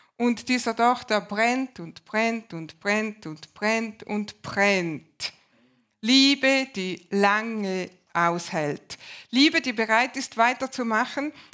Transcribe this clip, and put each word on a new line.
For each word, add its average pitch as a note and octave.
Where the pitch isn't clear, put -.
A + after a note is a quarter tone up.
Und A#3+
dieser B3+
Docht, A#3+
der G#3+
brennt A#3+
und -
brennt A3+
und D#3+
brennt G#3+
und D#3
brennt A3
und G#3
brennt. F#3+
Liebe, C4+
die F#3
lange G3+
aushält. E3+
Liebe, D#4+
die C4
bereit A3+
ist, B3+
weiterzumachen, B3